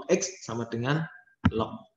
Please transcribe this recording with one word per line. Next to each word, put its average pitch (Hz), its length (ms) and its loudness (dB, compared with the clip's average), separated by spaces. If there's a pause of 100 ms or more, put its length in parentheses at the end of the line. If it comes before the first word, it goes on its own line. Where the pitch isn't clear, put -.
X - 400 0
sama 117 240 -4
dengan 135 320 0 (480)
log 110 240 0 (220)